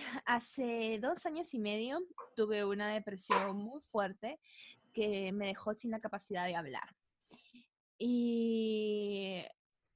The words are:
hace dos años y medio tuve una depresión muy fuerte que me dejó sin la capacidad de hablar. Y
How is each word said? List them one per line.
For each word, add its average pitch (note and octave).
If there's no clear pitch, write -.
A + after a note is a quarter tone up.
hace A#3
dos C#4+
años E4
y A#3+
medio A3
tuve G#3
una G3+
depresión G3
muy A#3+
fuerte G#3+
que G3
me G3+
dejó G3+
sin A3+
la A3
capacidad G3
de F3+
hablar. C#3+
Y G#3+